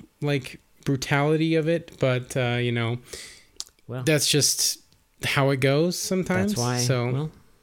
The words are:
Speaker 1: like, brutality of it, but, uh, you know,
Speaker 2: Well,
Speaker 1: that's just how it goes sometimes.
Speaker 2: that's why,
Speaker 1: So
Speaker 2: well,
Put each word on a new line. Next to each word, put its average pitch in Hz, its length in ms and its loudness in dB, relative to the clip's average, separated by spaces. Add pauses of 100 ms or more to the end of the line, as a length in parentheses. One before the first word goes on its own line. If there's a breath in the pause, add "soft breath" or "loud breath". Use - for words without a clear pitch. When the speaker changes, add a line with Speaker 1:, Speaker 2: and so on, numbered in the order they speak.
(200)
Speaker 1:
like, 143 400 -4 (240)
brutality 151 720 2
of 156 100 0
it, 170 320 -2
but, 127 380 0
uh, 120 240 0
you 120 120 0
know, 117 260 -2 (920 loud breath)
Speaker 2:
Well, 123 160 -8
Speaker 1:
that's 151 240 2
just - 500 2 (460)
how 139 260 2
it 139 100 0
goes 147 380 2
sometimes. 185 540 -2
Speaker 2:
that's 123 80 -2
why, 123 180 0
Speaker 1:
So 123 320 0
Speaker 2:
well, 147 200 -2 (320)